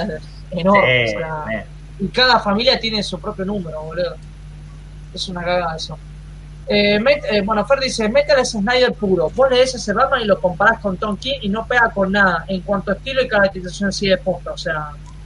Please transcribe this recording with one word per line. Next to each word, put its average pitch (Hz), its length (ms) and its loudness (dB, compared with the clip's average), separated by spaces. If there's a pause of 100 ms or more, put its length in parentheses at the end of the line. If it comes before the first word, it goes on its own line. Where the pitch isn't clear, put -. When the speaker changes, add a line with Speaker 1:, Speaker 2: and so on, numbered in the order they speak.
(500)
Speaker 1:
enorme, 165 580 4
Speaker 2:
Sí, 107 60 -2
Speaker 1:
o 104 40 -4
sea, 156 260 -6 (100)
Speaker 2:
eh. 98 100 -6 (360)
Speaker 1:
y 190 80 -2
cada 247 300 4
familia 226 400 2
tiene 220 240 -2
su 185 160 -6
propio 190 280 -6
número, 170 360 -4
boludo. 160 340 -4 (1000)
Es 180 140 -8
una 175 140 -6
cagada 175 340 0
eso. 160 220 -10 (680)
Eh, 208 320 4
Met-, 285 300 4
eh, 208 100 2
bueno, 208 240 0
Fer 269 160 2
dice, 226 280 0
"Metal 285 300 4
es 247 120 2
Snyder 240 420 2
puro. 170 420 2
Vos 262 160 4
lees 254 240 4
ese 214 180 -4
Batman 254 300 2
y - 40 -2
lo 190 140 4
comparás 196 400 2
con 190 180 -2
Tom 208 180 -2
King - 260 -4
y 208 60 -4
no 220 180 -2
pega 247 240 4
con 190 220 0
nada. 185 360 4
En 190 120 -2
cuanto 196 300 -2
a 190 40 0
estilo 262 280 -2
y 214 60 -2
caracterización, 190 640 0
sí 202 160 -2
de 185 100 4
posta". 160 340 -4
O 147 60 -12
sea, 156 300 -6 (380)